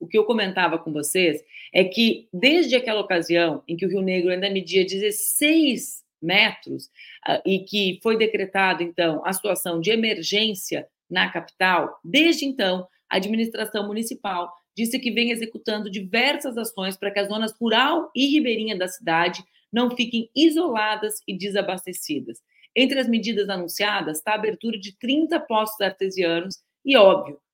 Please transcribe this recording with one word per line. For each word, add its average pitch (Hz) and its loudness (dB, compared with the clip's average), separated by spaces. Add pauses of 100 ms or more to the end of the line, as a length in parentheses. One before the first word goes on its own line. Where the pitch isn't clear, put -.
o 170 -12
que 220 2
eu 208 6
comentava 190 0
com 165 -8
vocês 151 0 (320)
é 185 6
que, 226 0
desde 262 4
aquela 233 0
ocasião 170 0
em 170 -6
que 190 -4
o - 0
Rio 190 -2
Negro 185 0
ainda 185 0
media 185 2
dezesseis 220 0 (180)
metros, 180 0 (340)
ah, - 0
e 190 2
que 190 -2
foi 226 2
decretado, 190 0
então, 170 -2
a 190 -2
situação 185 -2
de 175 0
emergência 208 -2 (200)
na 185 2
capital, 175 -2
desde 302 2
então, 190 -2 (220)
a - -2
administração 214 -2
municipal 208 -6 (240)
disse 226 -2
que 262 -4
vem 233 0
executando 220 -6
diversas 226 -2
ações 196 -6
para 202 -6
que 202 -2
as 202 0
zonas 220 -2
rural 254 2
e 262 2
ribeirinha 226 0
da 180 -2
cidade 175 0 (300)
não 240 2
fiquem 240 -4
isoladas 220 2
e 196 -6
desabastecidas. 190 -4 (360)
Entre 262 4
as 233 0
medidas 208 0
anunciadas 185 -4
está - -4
a 214 2
abertura 220 -4
de 190 -14
trinta 302 0
postos 214 -2
artesianos 190 -2 (220)
e, 269 4
óbvio, 190 6 (140)